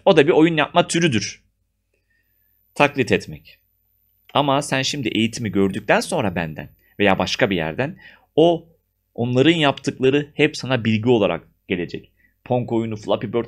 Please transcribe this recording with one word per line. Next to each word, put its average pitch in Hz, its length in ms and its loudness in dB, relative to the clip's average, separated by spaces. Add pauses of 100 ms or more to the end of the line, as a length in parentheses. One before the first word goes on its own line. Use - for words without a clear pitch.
o 190 120 6
da 143 100 6
bir 165 40 4
oyun 165 260 4
yapma 175 300 0
türüdür. 170 560 -2 (1300)
Taklit 139 360 0
etmek. - 480 -4 (760)
Ama 139 280 0
sen 135 200 -4
şimdi 131 260 -6
eğitimi 113 440 -4
gördükten 98 480 0
sonra 123 360 -4
benden 78 340 -8 (300)
veya 98 200 4
başka 98 300 0
bir 98 60 -2
yerden 85 420 -4 (380)
o, 165 340 2 (440)
onların 123 380 2
yaptıkları 143 840 0
hep 147 220 0
sana 123 280 -4
bilgi 110 240 0
olarak 98 380 2 (200)
gelecek. - 440 -8 (320)
Pong 123 280 -4
oyunu, 113 240 -4
Flappy 107 320 -4
Bird, 113 200 -2